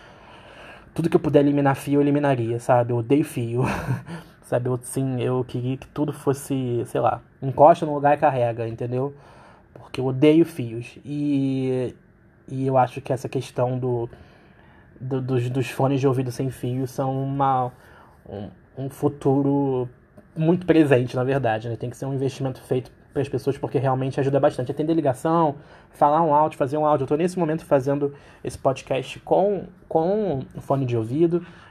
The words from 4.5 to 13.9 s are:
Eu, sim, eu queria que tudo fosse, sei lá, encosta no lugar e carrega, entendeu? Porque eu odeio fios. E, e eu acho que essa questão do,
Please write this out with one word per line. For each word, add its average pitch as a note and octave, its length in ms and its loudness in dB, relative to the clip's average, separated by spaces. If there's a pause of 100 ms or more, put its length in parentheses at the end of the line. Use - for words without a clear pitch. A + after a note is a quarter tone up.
Eu, B2+ 140 -2
sim, C3 380 -4
eu B2+ 240 -2
queria B2+ 320 -6
que - 100 -14
tudo D3 260 -4
fosse, C3 720 -2
sei C#3 140 -4
lá, A#2+ 200 0 (200)
encosta D3 460 6
no D3 80 -4
lugar C#3+ 220 4
e D3 40 -4
carrega, A#2+ 460 2
entendeu? B2+ 480 -4 (580)
Porque - 280 -12
eu B2+ 60 0
odeio D3+ 380 6
fios. A#2+ 600 -10
E, C3+ 880 -2 (540)
e C3+ 180 -4
eu C3 100 2
acho B2+ 240 2
que - 120 -4
essa B2 160 -6
questão B2+ 500 -4
do, B2 320 -4 (880)